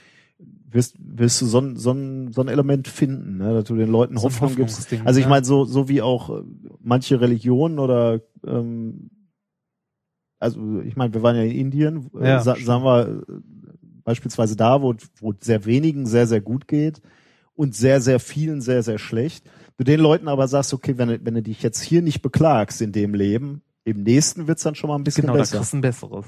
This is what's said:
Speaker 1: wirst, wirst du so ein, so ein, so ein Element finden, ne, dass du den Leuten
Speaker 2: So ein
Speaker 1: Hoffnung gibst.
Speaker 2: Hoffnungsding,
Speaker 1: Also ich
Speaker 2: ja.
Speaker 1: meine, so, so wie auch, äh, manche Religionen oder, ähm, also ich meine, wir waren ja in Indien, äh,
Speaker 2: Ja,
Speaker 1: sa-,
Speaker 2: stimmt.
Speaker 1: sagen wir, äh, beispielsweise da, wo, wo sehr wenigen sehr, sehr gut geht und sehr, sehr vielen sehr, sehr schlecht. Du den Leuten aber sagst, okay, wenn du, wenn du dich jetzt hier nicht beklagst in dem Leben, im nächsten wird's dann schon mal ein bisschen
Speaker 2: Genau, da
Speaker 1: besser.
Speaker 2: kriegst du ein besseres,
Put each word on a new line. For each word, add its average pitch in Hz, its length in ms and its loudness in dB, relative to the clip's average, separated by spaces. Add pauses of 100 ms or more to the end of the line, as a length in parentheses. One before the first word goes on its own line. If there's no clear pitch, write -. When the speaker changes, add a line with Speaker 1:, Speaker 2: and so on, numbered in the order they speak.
(680)
Speaker 1:
wirst, 120 300 -2
wirst 120 420 0
du 127 60 -2
so 117 120 2
ein, 131 180 -2
so 120 160 -2
ein, 131 400 -6
so 127 100 -2
ein 135 60 -2
Element 139 380 0
finden, 131 520 -4
ne, 107 160 0
dass 110 100 0
du 113 120 -4
den 113 140 0
Leuten 117 280 2
Speaker 2:
So 110 100 0
ein 135 60 -2
Speaker 1:
Hoffnung 127 220 -2
gibst. 117 200 -2
Speaker 2:
Hoffnungsding, 113 300 -6
Speaker 1:
Also 127 120 4
ich 135 60 4
Speaker 2:
ja. 131 60 2
Speaker 1:
meine, 139 140 6
so, 139 200 2
so 131 240 -2
wie 135 140 2
auch, 120 360 -2
äh, - 40 -12 (380)
manche 123 400 2
Religionen 123 580 2
oder, 120 420 2 (260)
ähm, 117 640 -8 (1300)
also 107 440 -4
ich 117 140 -10
meine, 120 180 -2
wir 110 80 -2
waren 120 140 4
ja 113 80 2
in 113 80 -2
Indien, 139 580 -2 (100)
äh, 131 80 2
Speaker 2:
Ja, 131 120 4
Speaker 1:
sa-, 120 160 2
Speaker 2:
stimmt. 123 100 -8
Speaker 1:
sagen 120 180 0
wir, 120 240 4
äh, 101 240 -10 (720)
beispielsweise 113 520 -2
da, 123 260 4
wo, 123 120 0 (260)
wo 107 200 -6
sehr 110 240 0
wenigen 139 400 0
sehr, 117 220 2
sehr 110 160 0
gut 117 260 -6
geht 151 320 -2 (540)
und 139 200 -2
sehr, 131 280 4
sehr 123 180 4
vielen 151 400 -6
sehr, 123 220 0
sehr 107 160 -4
schlecht. - 500 -6 (300)
Du 131 60 -2
den 151 160 4
Leuten 160 280 4
aber 135 200 0
sagst, 139 260 0
okay, 131 240 -4
wenn 120 100 0
du, 117 160 -4
wenn 117 100 -4
du 117 80 -2
dich 110 200 -8
jetzt - 180 -2
hier 170 220 2
nicht 160 180 -2
beklagst 127 640 2
in 104 100 -4
dem 104 220 0
Leben, 120 480 -2 (220)
im 104 180 -4
nächsten 147 440 2
wird's 160 180 -2
dann 151 100 -2
schon 151 140 -2
mal 147 80 0
ein 143 80 -4
bisschen 147 180 0
Speaker 2:
Genau, 131 120 0
da 113 60 6
Speaker 1:
besser. 107 180 -2
Speaker 2:
kriegst 101 140 -4
du 147 60 -4
ein - 20 0
besseres, 110 480 -4